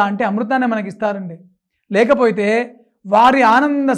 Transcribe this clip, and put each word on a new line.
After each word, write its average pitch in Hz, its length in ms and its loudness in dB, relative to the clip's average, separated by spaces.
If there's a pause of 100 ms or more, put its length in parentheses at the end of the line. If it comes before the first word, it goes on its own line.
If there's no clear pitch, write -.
లాంటి 202 240 -2
అమృతాన్ని 233 480 -2
మనకి 208 200 -6
ఇస్తారండి. 196 440 -8 (600)
లేకపోతే 226 520 2 (580)
వారి 240 340 4 (140)
ఆనంద 285 440 0